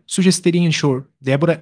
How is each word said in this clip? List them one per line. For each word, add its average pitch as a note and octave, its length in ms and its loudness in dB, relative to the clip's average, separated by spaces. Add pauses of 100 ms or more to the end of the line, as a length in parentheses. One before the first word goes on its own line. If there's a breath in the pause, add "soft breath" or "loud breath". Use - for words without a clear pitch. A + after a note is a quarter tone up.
suggested F3+ 500 0
em F3 100 0
Anchor, C#3 360 -2 (180)
Débora D3+ 400 -2